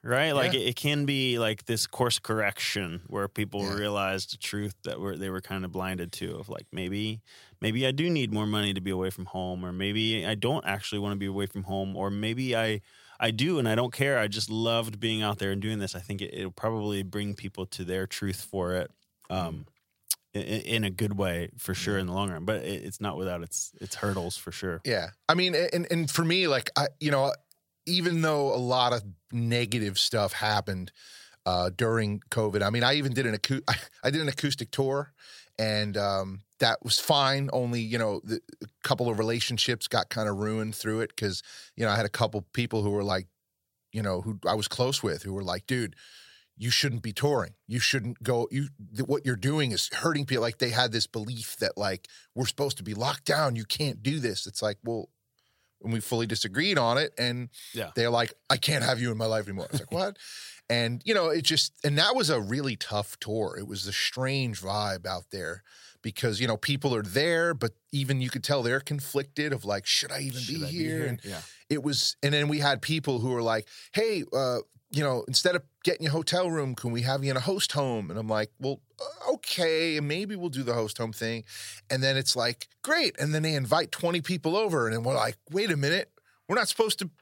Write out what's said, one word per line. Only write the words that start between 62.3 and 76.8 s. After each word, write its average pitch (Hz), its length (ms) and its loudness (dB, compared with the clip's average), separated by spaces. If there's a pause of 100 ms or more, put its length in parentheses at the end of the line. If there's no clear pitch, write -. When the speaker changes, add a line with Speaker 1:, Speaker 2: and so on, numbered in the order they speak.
Speaker 2:
a 127 100 4
really 123 360 -2
tough - 440 -4
tour. 107 380 -2
It 98 100 -6
was 95 200 -6
a 101 40 -6
strange 131 720 0
vibe 98 440 -2
out 92 260 -6
there 90 300 -6 (400)
because, 107 380 -2
you 123 80 2
know, 110 80 2
people 139 400 0
are 107 60 0
there, 165 520 2
but 117 180 -2 (200)
even 135 300 0
you 127 80 -2
could 123 140 -6
tell 143 180 2
they're 123 180 2
conflicted 139 720 -4
of, 107 140 -4
like, 101 200 -2
"Should - 260 0
I 139 80 -4
even 131 200 -6
Speaker 1:
"Should 123 200 -4
Speaker 2:
be 151 60 -4
Speaker 1:
I - 20 -4
be 147 100 -6
Speaker 2:
here?" 160 200 0
Speaker 1:
here?" - 100 0
Speaker 2:
And 120 160 -4
Speaker 1:
Yeah. 98 180 -8 (280)
Speaker 2:
it 147 140 0
was, 143 380 2
and 143 120 4
then 147 140 4
we 151 120 2
had 143 220 2
people 147 380 0
who 123 100 0
were 120 120 0
like, 110 260 2 (240)
"Hey, 214 400 2
uh, 127 280 0 (300)
you 147 140 2
know, 131 240 0
instead 180 280 4
of - 60 -2 (220)
getting 165 220 2
a 147 40 2
hotel 170 400 2
room, 139 260 0
can 120 160 -4